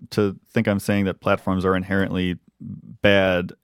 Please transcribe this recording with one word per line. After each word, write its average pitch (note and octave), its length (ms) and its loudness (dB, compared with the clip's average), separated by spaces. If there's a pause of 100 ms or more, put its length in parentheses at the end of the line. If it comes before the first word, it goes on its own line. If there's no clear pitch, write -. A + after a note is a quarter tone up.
(120)
to G2+ 280 0 (120)
think A2+ 160 0
I'm G2+ 100 2
saying G2+ 280 0
that F#2 160 -4
platforms F#2+ 440 0
are F#2+ 100 2
inherently F#2 600 -2 (240)
bad. F#2+ 920 0 (100)